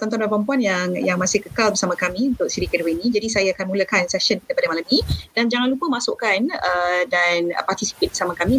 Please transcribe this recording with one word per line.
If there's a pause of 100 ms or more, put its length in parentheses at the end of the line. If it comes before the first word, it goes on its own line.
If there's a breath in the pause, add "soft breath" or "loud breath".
tuan-tuan
dan
puan-puan
yang,
yang
masih
kekal
bersama
kami
untuk
siri
kedua
ini.
Jadi
saya
akan
mulakan
session
kita
pada
malam
ini. (320 loud breath)
Dan
jangan
lupa
masukkan,
uh,
dan,
uh,
participate
bersama
kami